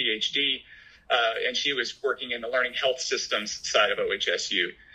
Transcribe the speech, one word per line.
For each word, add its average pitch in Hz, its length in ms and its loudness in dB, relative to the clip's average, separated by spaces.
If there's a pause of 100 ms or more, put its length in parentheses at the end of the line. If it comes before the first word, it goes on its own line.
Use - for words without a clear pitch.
(100)
H 110 220 -2
D, 139 300 0 (480)
uh, 117 240 4 (120)
and 123 100 -2
she 143 160 0
was 120 300 -2
working 131 280 -2
in 120 100 -4
the 113 80 -6
learning 123 260 0
health 131 260 2
systems - 680 -2
side 104 220 4
of 101 80 0
O 95 140 0
H - 160 0
S - 240 0
U. 90 180 2 (240)